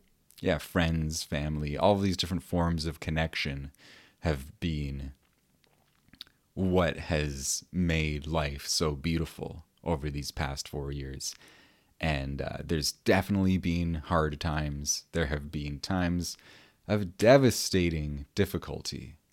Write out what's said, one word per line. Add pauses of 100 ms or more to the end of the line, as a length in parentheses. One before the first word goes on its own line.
(400)
yeah,
friends,
family,
all
these
different
forms
of
connection (480)
have
been (1400)
what
has
made
life
so
beautiful (180)
over
these
past
four
years. (680)
And,
uh,
there's
definitely
been
hard
times.
There
have
been
times (500)
of
devastating (100)
difficulty. (180)